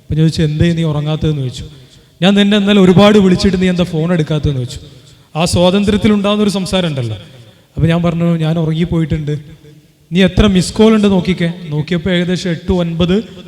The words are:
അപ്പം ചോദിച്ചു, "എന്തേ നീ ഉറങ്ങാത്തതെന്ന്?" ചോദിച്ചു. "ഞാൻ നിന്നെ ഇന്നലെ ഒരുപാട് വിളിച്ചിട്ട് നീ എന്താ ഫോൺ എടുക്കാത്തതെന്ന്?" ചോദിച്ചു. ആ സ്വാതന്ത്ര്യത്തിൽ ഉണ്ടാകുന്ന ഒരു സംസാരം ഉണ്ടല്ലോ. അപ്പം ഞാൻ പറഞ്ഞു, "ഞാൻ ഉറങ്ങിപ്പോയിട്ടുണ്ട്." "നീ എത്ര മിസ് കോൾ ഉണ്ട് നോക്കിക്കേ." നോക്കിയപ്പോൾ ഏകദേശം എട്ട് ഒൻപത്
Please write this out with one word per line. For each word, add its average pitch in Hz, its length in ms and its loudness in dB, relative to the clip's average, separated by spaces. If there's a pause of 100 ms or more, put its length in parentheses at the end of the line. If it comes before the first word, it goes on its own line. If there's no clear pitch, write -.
അപ്പം - 140 -8
ചോദിച്ചു, 160 260 0
"എന്തേ 156 260 0 (100)
നീ 165 40 -2 (100)
ഉറങ്ങാത്തതെന്ന്?" 151 520 -2
ചോദിച്ചു. - 200 -10 (580)
"ഞാൻ 190 160 4
നിന്നെ 202 240 2
ഇന്നലെ 202 240 4
ഒരുപാട് 202 380 6
വിളിച്ചിട്ട് 190 380 2
നീ 185 100 2
എന്താ 175 200 -2
ഫോൺ 160 240 -2
എടുക്കാത്തതെന്ന്?" 151 460 -2
ചോദിച്ചു. - 180 -10 (560)
ആ 160 80 0
സ്വാതന്ത്ര്യത്തിൽ 196 720 2
ഉണ്ടാകുന്ന 208 300 0
ഒരു 190 120 0
സംസാരം 185 340 -2
ഉണ്ടല്ലോ. 117 240 -6 (580)
അപ്പം 147 180 0
ഞാൻ 170 100 0
പറഞ്ഞു, 170 260 0 (160)
"ഞാൻ 160 200 0
ഉറങ്ങിപ്പോയിട്ടുണ്ട്." 160 680 -2 (800)
"നീ 170 60 0 (100)
എത്ര 208 180 2 (100)
മിസ് 175 220 0
കോൾ 220 180 6
ഉണ്ട് 208 200 2
നോക്കിക്കേ." 175 340 -2 (240)
നോക്കിയപ്പോൾ 165 420 -4
ഏകദേശം 175 340 -2
എട്ട് 170 220 -4 (100)
ഒൻപത് 170 340 0 (300)